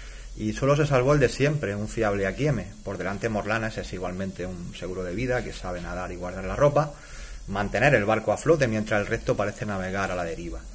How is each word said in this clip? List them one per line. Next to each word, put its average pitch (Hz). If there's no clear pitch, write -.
y 107
solo 139
se 147
salvó 139
el 147
de 123
siempre, 147
un 104
fiable 101
Akieme. 104
Por 101
delante 95
Morlanes 110
es 92
igualmente 92
un 87
seguro 90
de 90
vida 123
que 92
sabe 90
nadar 87
y 87
guardar 90
la 92
ropa, 143
mantener 101
el 107
barco 107
a 101
flote 143
mientras 107
el 101
resto 113
parece 104
navegar 95
a 92
la 87
deriva. 82